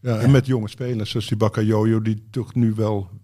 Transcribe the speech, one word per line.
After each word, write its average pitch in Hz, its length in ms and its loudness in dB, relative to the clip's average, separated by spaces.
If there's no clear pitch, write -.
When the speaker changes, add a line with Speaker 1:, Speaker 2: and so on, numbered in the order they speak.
Speaker 1:
Ja, 120 140 -2
en 107 60 -4
Speaker 2:
Ja. 113 60 4
Speaker 1:
met 131 180 6
jonge 123 240 -2
spelers, 123 400 -6
zoals 113 180 -4
die 110 100 -2
Bakayoko, 110 640 2
die 110 300 -4
toch 117 240 -8
nu 113 180 2
wel 107 360 -4